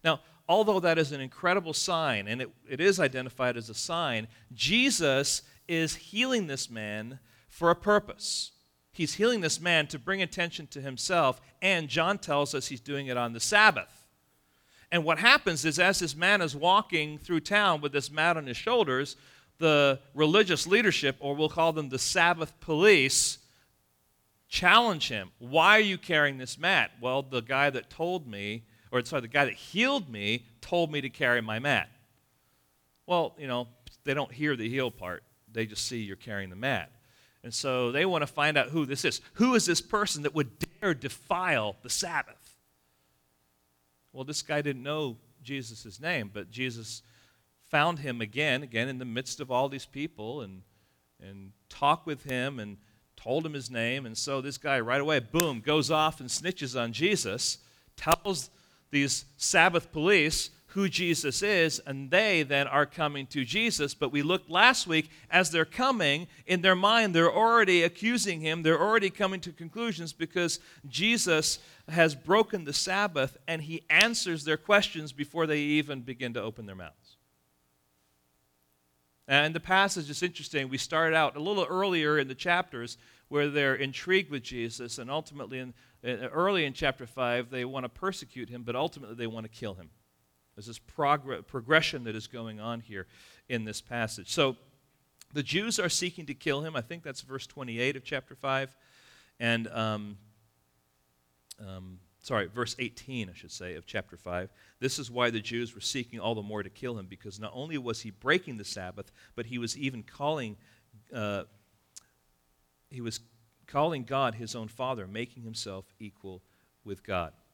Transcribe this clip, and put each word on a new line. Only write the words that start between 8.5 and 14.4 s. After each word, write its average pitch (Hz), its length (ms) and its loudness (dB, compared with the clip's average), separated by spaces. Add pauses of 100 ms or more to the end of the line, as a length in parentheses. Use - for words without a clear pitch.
He's 156 220 -4
healing 220 280 2
this 156 200 -2
man 165 260 2
to 143 120 -10
bring 190 240 -2
attention 170 440 -6
to 139 140 -14
himself, 135 580 2 (220)
and 180 260 2
John 165 300 2
tells 147 380 0
us 135 120 -4
he's 127 140 -8
doing 139 260 -6
it 123 80 -2
on 120 180 0
the 117 60 -8
Sabbath. 202 680 4 (840)